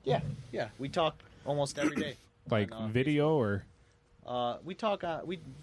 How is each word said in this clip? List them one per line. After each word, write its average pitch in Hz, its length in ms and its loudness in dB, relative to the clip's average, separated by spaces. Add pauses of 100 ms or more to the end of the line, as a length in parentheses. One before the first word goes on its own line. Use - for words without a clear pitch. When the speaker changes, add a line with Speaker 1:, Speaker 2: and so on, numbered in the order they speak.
Speaker 1:
Yeah, 247 180 2 (300)
yeah. 135 160 -2 (100)
We 139 120 -6
talk 160 260 2 (300)
almost 143 340 0
every - 160 2
day 143 220 -2 (140)
Speaker 2:
<clears throat> - 180 -14
Like 104 260 2
Speaker 1:
on, 110 80 -6
uh, 110 60 -4
Speaker 2:
video 147 400 4
Speaker 1:
Facebook. 156 100 6
Speaker 2:
or? 101 260 2 (600)
Speaker 1:
Uh, 120 360 0
we 180 120 -8
talk, 208 280 0
uh, 165 220 -2
we 180 140 -4 (240)